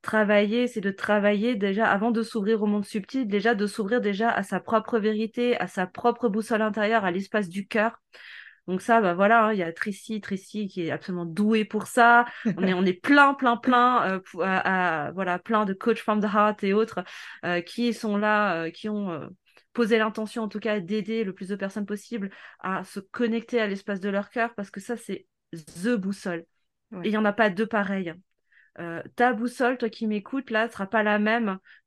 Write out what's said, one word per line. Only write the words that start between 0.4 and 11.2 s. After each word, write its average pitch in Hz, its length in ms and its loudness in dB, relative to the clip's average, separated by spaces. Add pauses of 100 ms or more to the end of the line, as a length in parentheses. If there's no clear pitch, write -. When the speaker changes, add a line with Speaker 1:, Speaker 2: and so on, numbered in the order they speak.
Speaker 1:
c'est 226 140 -6
de 196 100 -2
travailler 208 640 0
déjà 202 340 0
avant 202 220 2
de 226 120 0
s'ouvrir 220 380 0
au 214 40 2
monde 208 200 0
subtil, 233 400 -4
déjà 208 300 2
de 208 120 0
s'ouvrir 214 340 -2
déjà 202 280 0
à - 140 0
sa 190 160 -4
propre 220 400 0
vérité, 220 580 0
à 180 100 -4
sa 180 200 -4
propre 240 400 0
boussole 214 340 0
intérieure, 214 440 0
à 180 60 2
l'espace 196 360 -2
du 190 200 -8
cœur. 226 340 0 (640)
Donc 185 160 -4
ça, 226 180 4
bah 180 140 2
voilà, 214 300 6
hein, 214 80 2
il 208 40 0
y 185 60 -2
a 165 100 -6
Tracy, 208 480 -8
Tracy 202 460 -8
qui 185 160 -6
est 156 80 -2
absolument 175 340 -6